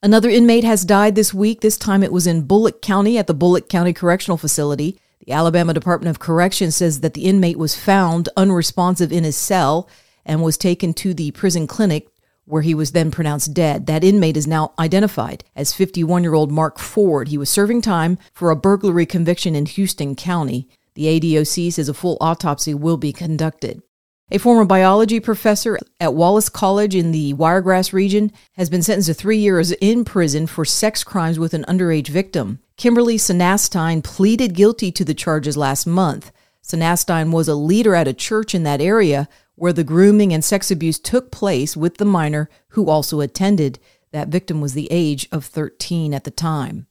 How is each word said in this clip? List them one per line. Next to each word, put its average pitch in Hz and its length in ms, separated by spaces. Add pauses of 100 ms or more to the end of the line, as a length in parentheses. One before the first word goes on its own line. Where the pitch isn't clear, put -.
Another 214 260
inmate 233 360
has 220 220
died 208 280
this 208 220
week. 214 260
This 214 160
time 196 240
it 190 100
was 175 140
in 165 220
Bullock 208 340
County 233 380
at 196 80
the 165 80
Bullock 175 340
County 175 240
Correctional 175 440
Facility. 147 640 (240)
The - 100
Alabama 165 380
Department 170 380
of 156 100
Corrections 170 560
says 160 260
that 156 120
the - 120
inmate 185 340
was 156 160
found 175 600
unresponsive 180 760
in 165 120
his 151 140
cell 170 500 (380)
and 156 160
was 160 160
taken 175 380
to 185 180
the 151 180
prison 165 360
clinic 175 400 (380)
where 151 180
he 160 100
was 151 200
then 160 180
pronounced 151 420
dead. 147 320
That 156 180
inmate 185 320
is 151 120
now 156 320
identified 165 640 (120)
as 143 200
fifty-one-year-old 170 760
Mark 156 280
Ford. 156 480
He 147 100
was 143 140
serving 220 320
time 175 340 (160)
for 175 160
a 160 60
burglary 190 500
conviction 170 500
in 147 120
Houston 151 480
County. 147 520 (280)
The 156 120
A 160 120
D 156 200
O 151 40
C 175 280
says 151 180
a 143 40
full 175 280
autopsy 156 540
will 156 220
be 143 160
conducted. 156 680 (480)
A - 80
former 233 260
biology 196 560
professor 214 600 (200)
at 160 140
Wallace 185 360
College 202 440
in 170 180
the 151 220
Wiregrass 185 600
region 202 380 (260)
has 180 120
been 175 140
sentenced 196 240
to 165 80
three 214 240
years 180 320
in 220 340
prison 156 400
for 160 200
sex - 380
crimes 165 360
with 165 160
an 156 120
underage 165 420
victim. 147 500 (180)
Kimberly 233 400
Sinastine 175 840
pleaded 214 500
guilty 202 380
to 190 120
the 156 120
charges 151 420
last 139 300
month. 170 440 (320)
Sinastine 165 680
was 165 160
a 156 80
leader 185 400
at 165 120
a 135 60
church 214 400
in 175 100
that 143 180
area 165 460 (280)
where 175 180
the 165 100
grooming 196 480
and 156 140
sex - 240
abuse 160 300
took 254 320
place 156 440
with 165 220
the 208 80
minor 151 440 (200)
who 196 180
also 156 320
attended. 151 600 (320)
That 151 160
victim 165 340
was 143 120
the 143 180
age 156 400
of 151 120
thirteen 156 720
at 135 100
the - 80
time. 143 600